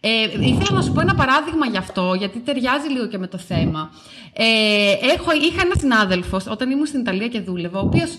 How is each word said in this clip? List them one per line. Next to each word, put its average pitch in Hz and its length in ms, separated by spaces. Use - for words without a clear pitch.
Ε, 220 400
ήθελα 381 260
να 381 100
σου - 100
πω 285 80
ένα 349 140
παράδειγμα 294 520
γι' 226 100
αυτό, 185 420
γιατί 196 200
ταιριάζει 277 500
λίγο 254 200
και 208 100
με 180 80
το 180 120
θέμα. - 520
Ε, 226 120
έχω, 349 180
είχα 320 320
ένα 370 140
συνάδελφο, 190 720
όταν 247 220
ήμουν 285 160
στην 294 140
Ιταλία 214 280
και 233 120
δούλευα, 175 400
ο - 60
οποίος 330 320